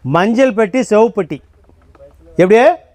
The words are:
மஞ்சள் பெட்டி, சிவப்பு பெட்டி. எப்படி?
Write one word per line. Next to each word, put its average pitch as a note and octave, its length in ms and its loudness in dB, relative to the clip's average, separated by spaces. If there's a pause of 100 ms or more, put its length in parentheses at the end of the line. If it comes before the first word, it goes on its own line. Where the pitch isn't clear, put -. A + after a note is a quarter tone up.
மஞ்சள் A3 520 -2
பெட்டி, A3 300 -2
சிவப்பு G#3+ 280 0
பெட்டி. D#3+ 300 -8 (920)
எப்படி? G#3+ 300 2 (300)